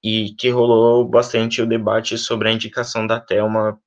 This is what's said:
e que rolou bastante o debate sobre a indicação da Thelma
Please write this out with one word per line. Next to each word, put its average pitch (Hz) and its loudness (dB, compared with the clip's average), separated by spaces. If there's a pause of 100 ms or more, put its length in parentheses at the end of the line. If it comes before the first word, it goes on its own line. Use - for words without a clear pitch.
e 107 -4
que 127 0
rolou 120 4
bastante 120 0
o 113 0
debate 113 -2
sobre 110 -4
a 110 0
indicação 113 -6
da 113 -2
Thelma 107 -2